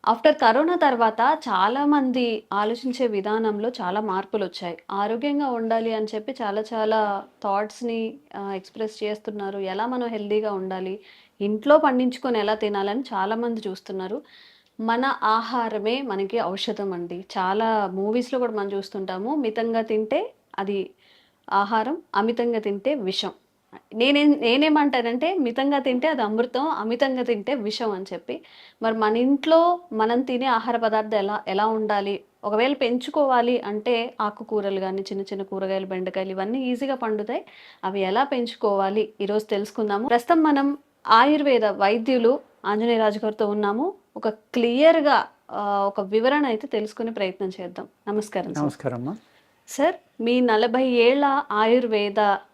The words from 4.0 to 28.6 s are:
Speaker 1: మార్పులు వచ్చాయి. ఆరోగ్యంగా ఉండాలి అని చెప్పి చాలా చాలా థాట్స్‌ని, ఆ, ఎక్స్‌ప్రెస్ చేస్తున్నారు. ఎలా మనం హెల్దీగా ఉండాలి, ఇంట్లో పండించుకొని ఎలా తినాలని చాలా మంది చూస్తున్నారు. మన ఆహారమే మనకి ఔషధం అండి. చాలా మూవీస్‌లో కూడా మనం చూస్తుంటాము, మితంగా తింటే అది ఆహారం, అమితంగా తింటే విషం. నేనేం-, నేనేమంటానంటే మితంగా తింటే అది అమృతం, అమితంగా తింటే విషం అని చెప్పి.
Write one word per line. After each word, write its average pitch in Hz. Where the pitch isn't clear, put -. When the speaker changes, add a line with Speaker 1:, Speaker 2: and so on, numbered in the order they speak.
Speaker 1:
మార్పులు 196
వచ్చాయి. 175
ఆరోగ్యంగా 233
ఉండాలి 226
అని 220
చెప్పి 220
చాలా 214
చాలా 214
థాట్స్‌ని, 220
ఆ, 196
ఎక్స్‌ప్రెస్ 214
చేస్తున్నారు. 208
ఎలా 196
మనం 247
హెల్దీగా 214
ఉండాలి, 190
ఇంట్లో 214
పండించుకొని 254
ఎలా 208
తినాలని 208
చాలా 208
మంది 233
చూస్తున్నారు. 190
మన 233
ఆహారమే 226
మనకి 202
ఔషధం 196
అండి. 175
చాలా 208
మూవీస్‌లో 220
కూడా 240
మనం 202
చూస్తుంటాము, 196
మితంగా 226
తింటే 220
అది 196
ఆహారం, 220
అమితంగా 233
తింటే 214
విషం. 190
నేనేం-, 285
నేనేమంటానంటే 277
మితంగా 277
తింటే 262
అది 294
అమృతం, 233
అమితంగా 254
తింటే 240
విషం 220
అని 190
చెప్పి. 226